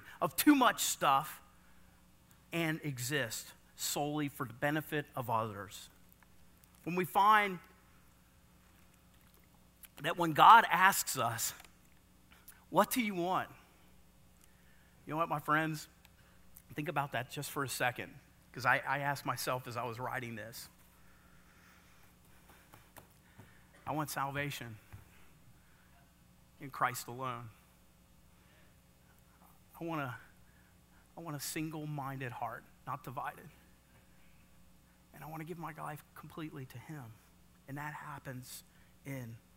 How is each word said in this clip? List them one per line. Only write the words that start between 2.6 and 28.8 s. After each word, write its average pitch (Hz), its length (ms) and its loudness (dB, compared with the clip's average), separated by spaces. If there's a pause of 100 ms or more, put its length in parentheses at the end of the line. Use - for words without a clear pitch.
exist 127 640 -2 (280)
solely 147 540 -2
for 139 180 -6
the 113 60 -10
benefit 147 540 0 (100)
of 123 140 -4
others. 107 580 -2 (960)
When 165 120 -2
we 185 80 2
find 202 540 6 (2500)
that 165 140 -2
when 170 160 2
God 165 380 12
asks 180 460 4
us, 113 380 -2 (1160)
"What 190 200 6
do 262 100 0
you 208 140 0
want?" 170 340 0 (1600)
You 139 60 -10
know 151 40 -4
what, 165 120 2
my 151 120 -2
friends? 156 480 2 (840)
Think 151 140 -4
about 139 240 0
that 123 180 -2
just 143 200 -8
for 143 140 -2
a 127 40 -2
second, 120 440 -2 (400)
'cause 117 120 -6
I, 127 220 6
I 135 140 0
asked 143 260 -2
myself 127 400 -2
as 117 100 -8
I 117 80 -4
was 117 140 -6
writing 123 380 -6
this. 110 320 -12 (3250)
I 131 60 -4
want 147 180 0
salvation 135 680 -4 (1800)
in 139 100 -12
Christ 127 380 0
alone. 120 420 -8 (2250)